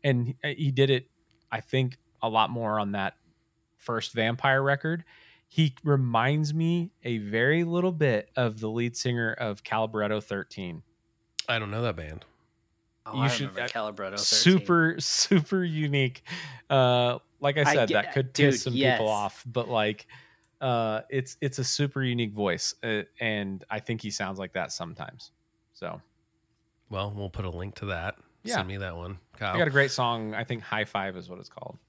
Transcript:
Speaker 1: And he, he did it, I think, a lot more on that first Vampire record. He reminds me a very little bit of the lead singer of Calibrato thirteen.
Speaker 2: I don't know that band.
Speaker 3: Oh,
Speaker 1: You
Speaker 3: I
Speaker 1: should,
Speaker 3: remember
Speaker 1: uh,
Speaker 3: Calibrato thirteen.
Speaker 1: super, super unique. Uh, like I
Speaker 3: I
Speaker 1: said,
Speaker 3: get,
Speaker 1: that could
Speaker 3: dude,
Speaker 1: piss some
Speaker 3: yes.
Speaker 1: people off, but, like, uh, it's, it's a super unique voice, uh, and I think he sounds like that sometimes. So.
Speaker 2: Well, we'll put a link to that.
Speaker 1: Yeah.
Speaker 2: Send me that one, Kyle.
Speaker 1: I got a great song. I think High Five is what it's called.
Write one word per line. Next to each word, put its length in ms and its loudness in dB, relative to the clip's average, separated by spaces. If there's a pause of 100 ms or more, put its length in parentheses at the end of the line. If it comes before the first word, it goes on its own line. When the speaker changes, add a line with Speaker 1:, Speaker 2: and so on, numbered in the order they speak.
Speaker 1:
And 300 2 (100)
he, 100 -2
he 160 0
did 200 4
it, 180 2 (420)
I 100 -4
think, 360 -2 (260)
a 60 0
lot 220 4
more 280 -2
on 140 -2
that 240 -2 (600)
first 360 -6
Vampire 500 2
record. 420 0 (440)
He 260 2 (100)
reminds 720 2
me 360 0 (140)
a 140 -2
very 460 2
little 280 0
bit 440 2
of 240 0
the 80 -4
lead 280 -2
singer 360 0
of 300 -6
Calibrato 600 -2
thirteen. 600 -8 (680)
Speaker 2:
I 120 0
don't 100 -6
know 120 -4
that 140 -2
band. 280 -12 (840)
Speaker 3:
Oh, 100 -10
Speaker 1:
You 40 -2
Speaker 3:
I 60 2
Speaker 1:
should, 260 -2
Speaker 3:
remember 80 -6
Speaker 1:
uh, 60 -4
Speaker 3:
Calibrato 500 -6
thirteen. 0 - (400)
Speaker 1:
super, 400 4
super 640 2
unique. 600 0 (460)
Uh, 520 4 (180)
like 180 0
I 40 2
Speaker 3:
I 140 4
Speaker 1:
said, 140 4
Speaker 3:
get, 180 4
Speaker 1:
that 80 -10
could 180 0
Speaker 3:
dude, 220 6
Speaker 1:
piss 100 -2
some 100 -2
Speaker 3:
yes. 240 4
Speaker 1:
people 140 0
off, 340 -2
but, 220 -4
like, 400 0 (520)
uh, 500 0
it's, 300 -4
it's 180 -4
a 60 -2
super 380 -2
unique 300 0
voice, 500 -2
uh, 200 -2 (180)
and 500 -4
I 100 -4
think 200 -6
he 100 -8
sounds 280 -6
like 160 -10
that 180 -4
sometimes. 580 -12 (440)
So. 260 -12 (880)
Speaker 2:
Well, 260 -6
we'll 160 -8
put 140 -6
a 60 -6
link 260 -10
to 100 -10
that. 300 -6 (280)
Speaker 1:
Yeah. 120 -4
Speaker 2:
Send 120 -4
me 100 -8
that 180 -8
one, 220 -10 (180)
Kyle. 180 -4
Speaker 1:
I 40 0
got 100 4
a 40 -2
great 180 4
song. 440 -2
I 100 -4
think 180 -6
High 220 -2
Five 320 -4
is 120 -14
what 120 -14
it's 80 -20
called. 280 -16 (120)